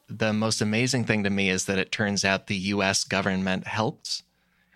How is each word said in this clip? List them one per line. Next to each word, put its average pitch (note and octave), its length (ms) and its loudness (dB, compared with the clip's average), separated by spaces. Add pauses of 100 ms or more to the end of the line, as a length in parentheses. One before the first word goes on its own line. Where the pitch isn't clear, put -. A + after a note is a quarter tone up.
The A2 240 0
most G#2+ 260 0
amazing A#2 460 0
thing G#2+ 180 2
to G2 60 2
me G2 200 2
is F#2 160 0
that G2 140 0
it - 140 -4
turns G2+ 320 0
out G2 220 0
the G#2 100 -2
U G2 260 0
S G2 220 2
government F#2+ 600 0
helped. - 560 -4 (520)